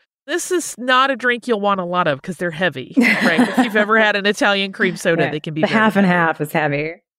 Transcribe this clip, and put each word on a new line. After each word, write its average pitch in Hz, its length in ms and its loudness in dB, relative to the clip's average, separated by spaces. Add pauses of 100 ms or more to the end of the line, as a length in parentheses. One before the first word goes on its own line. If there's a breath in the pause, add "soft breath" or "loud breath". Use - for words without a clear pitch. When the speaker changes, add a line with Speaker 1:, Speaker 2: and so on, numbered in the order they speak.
(260)
Speaker 1:
This 339 240 -4
is 349 260 -4
not 254 340 2
a 269 60 0
drink 240 320 -4
you'll 214 140 0
want 202 180 0
a 180 40 -6
lot 175 220 -2
of 139 140 -2
'cause - 160 -10
they're 175 140 -4
heavy, 156 440 -4
Speaker 2:
<laughs> - 40 4
Speaker 1:
right? 220 500 2
If - 160 -2
you've 214 120 -2
ever 214 220 2
had 208 180 2
an 196 100 -2
Italian 202 460 0
cream 220 240 -2
soda, 170 280 0
Speaker 2:
Yeah. 156 60 -4
Speaker 1:
they 151 100 -6
can 156 140 -10
be 156 80 0
Speaker 2:
The 196 60 0
Speaker 1:
very 214 100 0
Speaker 2:
half 220 180 2
and 202 100 4
Speaker 1:
heavy. 180 120 4
Speaker 2:
half 165 240 0
is 147 100 -6
heavy. 151 420 -2 (240)